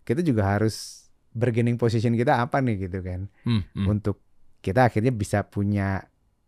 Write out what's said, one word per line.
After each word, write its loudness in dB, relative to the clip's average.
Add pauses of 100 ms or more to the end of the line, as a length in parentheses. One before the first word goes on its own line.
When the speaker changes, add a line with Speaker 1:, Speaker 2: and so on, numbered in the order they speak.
Speaker 1:
kita -2
juga 2
harus -2 (240)
bargaining 0
position 2
kita 2
apa -2
nih -2
gitu -6
kan. -8 (160)
Speaker 2:
Hmm, 0
hmm. -4
Speaker 1:
Untuk -2 (380)
kita 2
akhirnya 0
bisa -2
punya -2 (420)